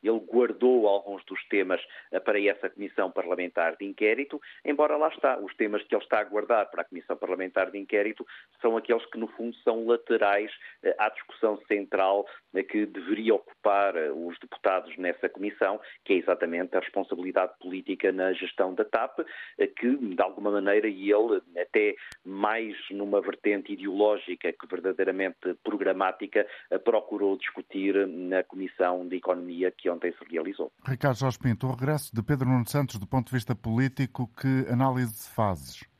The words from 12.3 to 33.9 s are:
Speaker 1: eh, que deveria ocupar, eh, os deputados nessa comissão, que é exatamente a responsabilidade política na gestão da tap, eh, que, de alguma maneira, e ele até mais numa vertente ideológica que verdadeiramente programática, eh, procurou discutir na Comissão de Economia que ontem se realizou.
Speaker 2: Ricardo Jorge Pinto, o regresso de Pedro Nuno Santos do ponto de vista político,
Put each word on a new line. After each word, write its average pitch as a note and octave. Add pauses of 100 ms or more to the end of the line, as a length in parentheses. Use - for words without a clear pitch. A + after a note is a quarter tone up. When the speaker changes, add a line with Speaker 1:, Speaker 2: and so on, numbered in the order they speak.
Speaker 1:
eh, F#2+
que G#2+
deveria G#2
ocupar, G2+
eh, D#2
os E2+
deputados -
nessa F2+
comissão, G2+ (240)
que G2
é -
exatamente F2
a F#2
responsabilidade F#2
política F#2
na F#2
gestão F#2
da G#2+
tap, A#2+ (400)
eh, G2
que, B2
de G2+
alguma G2+
maneira, G2+
e G2
ele G#2+ (180)
até G#2 (300)
mais G#2 (160)
numa G2+
vertente G2+
ideológica F#2+
que -
verdadeiramente F#2
programática, F#2+ (240)
eh, F#2
procurou G2+
discutir G2
na F#2
Comissão F2+
de F2+
Economia F2+
que -
ontem F2
se -
realizou. E2+ (140)
Speaker 2:
Ricardo C3
Jorge C3
Pinto, B2
o B2+
regresso C3+
de A#2+
Pedro C3
Nuno B2+
Santos C#3
do F#2+
ponto B2+
de -
vista B2
político, B2 (140)